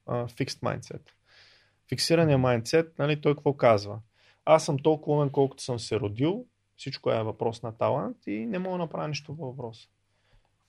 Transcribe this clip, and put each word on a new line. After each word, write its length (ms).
а, 220
fixed 340
mindset. 400
Фиксирания 480
майндсет, 640
нали, 220
той 140
какво 180
казва? 460
"Аз 200
съм 140
толкова 380
умен, 120
колкото 340
съм 160
се 200
родил. 460
Всичко 340
е 120
въпрос 400
на 140
талант 400
и 180
не 140
мога 180
да 60
направя 240
нищо 300
по 80
въпроса." 420